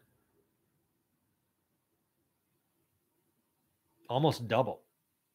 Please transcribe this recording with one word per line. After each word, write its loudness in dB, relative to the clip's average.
almost 0
double. 0